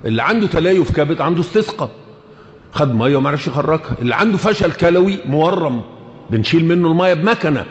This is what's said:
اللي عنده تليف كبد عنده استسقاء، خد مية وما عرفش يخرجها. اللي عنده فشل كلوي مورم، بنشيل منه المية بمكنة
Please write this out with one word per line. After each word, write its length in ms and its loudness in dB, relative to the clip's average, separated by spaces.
اللي 180 -2
عنده 240 0
تليف 460 2
كبد 280 0
عنده 200 0
استسقاء، 500 -2
خد 220 0
مية 220 2
وما 120 0
عرفش 180 -4
يخرجها. 560 -2
اللي 120 0
عنده 240 0
فشل 340 0
كلوي 540 2
مورم، 540 0
بنشيل 340 2
منه 260 2
المية 240 2
بمكنة 560 0